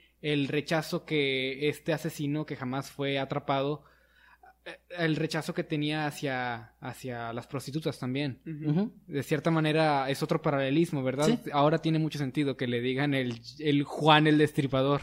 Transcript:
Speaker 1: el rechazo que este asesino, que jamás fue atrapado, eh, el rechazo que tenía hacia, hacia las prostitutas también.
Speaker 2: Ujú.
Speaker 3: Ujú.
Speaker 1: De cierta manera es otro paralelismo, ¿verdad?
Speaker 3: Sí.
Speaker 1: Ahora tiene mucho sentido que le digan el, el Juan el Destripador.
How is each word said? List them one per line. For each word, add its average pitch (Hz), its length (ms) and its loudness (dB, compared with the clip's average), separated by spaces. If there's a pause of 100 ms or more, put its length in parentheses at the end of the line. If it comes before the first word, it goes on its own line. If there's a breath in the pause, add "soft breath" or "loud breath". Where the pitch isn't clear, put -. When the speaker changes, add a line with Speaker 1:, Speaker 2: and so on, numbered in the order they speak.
(200 soft breath)
Speaker 1:
el 147 280 -2
rechazo 151 560 -2
que 135 640 0
este 147 240 -4
asesino, 151 540 -2
que 143 100 -8
jamás 131 340 -6
fue 139 280 -4
atrapado, 139 680 -2 (800 soft breath)
eh, - 140 -16 (200)
el 160 180 2
rechazo 160 380 -4
que 170 100 -2
tenía 151 420 -2
hacia, 127 720 -6
hacia 120 520 -8
las 120 140 -8
prostitutas 139 520 -6
también. 135 480 -4
Speaker 2:
Ujú. 151 240 -4
Speaker 3:
Ujú. 190 220 2 (140)
Speaker 1:
De 143 160 -4
cierta 156 280 0
manera 156 600 2
es 135 120 -2
otro 160 200 0
paralelismo, 143 600 2
¿verdad? 131 240 0
Speaker 3:
Sí. 233 120 2 (140)
Speaker 1:
Ahora 147 260 4
tiene 160 200 0
mucho 151 200 -2
sentido 139 380 0
que 131 100 -4
le 120 140 0
digan 131 340 0
el, 123 260 -2 (200)
el 147 240 4
Juan 151 420 6
el 151 120 6
Destripador. 139 640 2